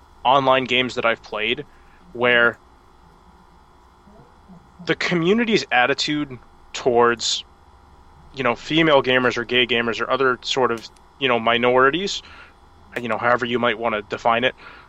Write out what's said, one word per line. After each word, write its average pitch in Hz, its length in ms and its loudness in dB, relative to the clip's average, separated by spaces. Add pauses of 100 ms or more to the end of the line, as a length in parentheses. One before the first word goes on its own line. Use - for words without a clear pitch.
(240)
online 131 420 4
games 123 300 0
that 120 100 -4
I've 113 180 -2
played 113 420 -6 (480)
where 120 460 2 (2250)
the 165 100 -2
community's 202 760 0
attitude 135 680 -2 (360)
towards, 120 720 0 (920)
you 131 80 -6
know, 120 120 2
female 156 460 2
gamers 127 360 0
or 120 60 -4
gay 123 220 0
gamers 117 340 -2
or 117 100 -6
other 127 320 0
sort 123 300 -2
of, 113 160 -6 (320)
you 139 80 -2
know, 117 120 2
minorities, 127 840 2 (800)
you 120 60 -8
know, 110 100 -4
however 120 280 0
you 120 140 -2
might 117 200 0
wanna 113 240 -2
define 117 400 -2
it, 127 120 0 (340)